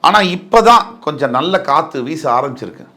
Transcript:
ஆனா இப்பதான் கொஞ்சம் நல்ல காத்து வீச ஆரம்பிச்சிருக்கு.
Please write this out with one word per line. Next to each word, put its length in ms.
ஆனா 140
இப்பதான் 500
கொஞ்சம் 320
நல்ல 220
காத்து 380
வீச 160
ஆரம்பிச்சிருக்கு. 500